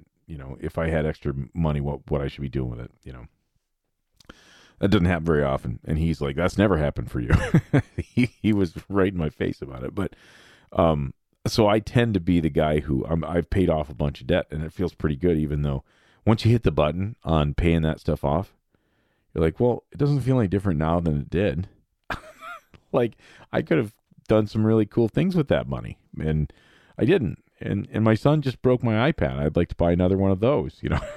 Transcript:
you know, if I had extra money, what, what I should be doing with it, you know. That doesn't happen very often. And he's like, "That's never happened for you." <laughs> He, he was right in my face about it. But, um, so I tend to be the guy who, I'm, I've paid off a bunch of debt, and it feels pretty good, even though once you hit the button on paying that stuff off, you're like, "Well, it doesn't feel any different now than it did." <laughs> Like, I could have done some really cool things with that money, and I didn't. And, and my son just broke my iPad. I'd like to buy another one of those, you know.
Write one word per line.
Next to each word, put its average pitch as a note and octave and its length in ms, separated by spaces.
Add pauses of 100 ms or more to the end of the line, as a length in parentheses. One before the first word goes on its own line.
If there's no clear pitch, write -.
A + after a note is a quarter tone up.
(260)
you E2 100
know, C2+ 240
if - 160
I E2 120
had D#2 180
extra D2+ 260 (220)
money, D#2 260
what, C#2 300
what C#2+ 100
I C#2 80
should C#2+ 140
be C#2 80
doing B1+ 180
with - 120
it, - 100 (140)
you B2+ 100
know. A#2+ 100 (1600)
That - 80
doesn't F#2 180
happen E2 180
very D#2 180
often. C2+ 400
And D#2 140
he's D#2+ 240
like, C#2 160
"That's F2 220
never G2 180
happened C#2 340
for B1+ 100
you." A1+ 100 (420)
<laughs> C#3 80 (160)
He, - 300 (160)
he G#2+ 100
was F#2+ 220 (160)
right G2 220
in F2 60
my D#2 120
face - 320
about B1+ 200
it. - 120
But, G2 200 (580)
um, D#2 420 (320)
so G#2+ 220
I G#2+ 100
tend A#2 360
to F2+ 60
be F2 180
the D#2+ 120
guy D2+ 300
who, D2 260
I'm, D#2+ 180
I've E2 240
paid F2+ 220
off D#2 180
a D2 60
bunch D2 260
of - 60
debt, E2+ 240
and D#2 120
it D#2+ 120
feels F2 180
pretty D2 240
good, E2 220
even D2 240
though C#2 220 (420)
once A2 180
you A2+ 60
hit A#2+ 140
the - 60
button E2+ 540
on D2+ 300
paying E2 280
that D#2 180
stuff - 240
off, D2+ 280 (800)
you're B2 100
like, - 160
"Well, A#2+ 320
it - 60
doesn't C#3+ 240
feel C3 180
any G#2 100
different F#2+ 300
now E2 220
than D#2 220
it - 80
did." F2+ 360 (440)
<laughs> - 80 (720)
Like, A#2+ 280 (340)
I - 80
could E3 160
have A2 160 (360)
done A2 180
some G#2+ 180
really A2 220
cool A#2 220
things F3+ 280
with D3 120
that B1+ 200
money, A#1+ 300 (200)
and D#2 320 (460)
I - 80
didn't. C3+ 400 (160)
And, G2+ 320
and G#2 100
my A2 120
son D3 260
just C3+ 220
broke B2 200
my A#2 300
iPad. C2+ 260
I'd D#2 180
like F2 120
to - 60
buy F2 180
another F2+ 240
one G2 140
of F#2+ 100
those, A2+ 400
you - 80
know. - 120 (160)